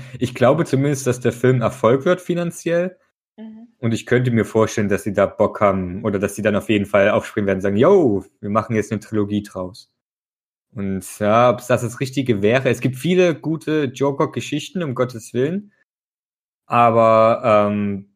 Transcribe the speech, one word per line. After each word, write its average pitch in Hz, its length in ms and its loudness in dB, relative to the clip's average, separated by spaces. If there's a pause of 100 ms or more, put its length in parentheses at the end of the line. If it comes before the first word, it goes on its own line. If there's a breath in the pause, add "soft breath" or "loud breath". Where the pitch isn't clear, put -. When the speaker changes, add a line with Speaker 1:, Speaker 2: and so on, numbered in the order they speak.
(180 loud breath)
Speaker 1:
ich 123 160 -4
glaube 147 320 2
zumindest, 139 400 -2
dass 123 140 -2
der 113 140 -2
Film 127 280 2
Erfolg 117 420 0
wird 180 160 0
finanziell. 170 800 -4 (400)
Speaker 2:
Mhm. 220 300 -18 (100)
Speaker 1:
Und 117 160 -2
ich - 140 -6
könnte 123 240 2
mir 110 140 2
vorstellen, 107 440 0
dass 98 140 0
sie 101 100 -6
da 95 140 2
Bock - 340 -2
haben 95 420 0
oder 101 140 -2
dass 98 180 -4
sie 107 60 -8
dann 104 140 0
auf 95 140 -4
jeden 101 180 0
Fall 98 240 4
aufspringen 107 340 -4
werden 95 120 0
und 92 40 -6
sagen, 101 160 -2
„Yo, 135 480 4 (140)
wir 104 100 -10
machen 110 260 -2
jetzt 107 160 -2
eine 104 100 -4
Trilogie 104 420 -4
draus.“ 92 480 -14 (840)
Und 98 320 -8 (140)
ja, 113 320 4
ob's - 160 -8
das 123 140 0
das 117 180 -8
Richtige 127 420 -2
wäre, 123 280 2
es 117 100 0
gibt 131 160 -2
viele 180 400 0
gute 156 480 -4
Joker-Geschichten, 139 960 -4
um 135 140 -6
Gottes 123 400 -6
Willen. 170 380 -4 (920 soft breath)
Aber, 113 800 4
ähm, 104 720 0